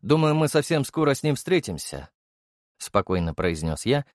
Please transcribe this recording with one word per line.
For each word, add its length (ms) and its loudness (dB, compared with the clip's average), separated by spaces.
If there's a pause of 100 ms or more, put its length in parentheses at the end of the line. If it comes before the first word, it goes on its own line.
Думаю, 360 2
мы 100 2
совсем 380 0
скоро 280 0
с 120 -4
ним 100 2
встретимся», — 760 -4 (680)
спокойно 560 -2
произнёс 500 -2
я 200 2 (100)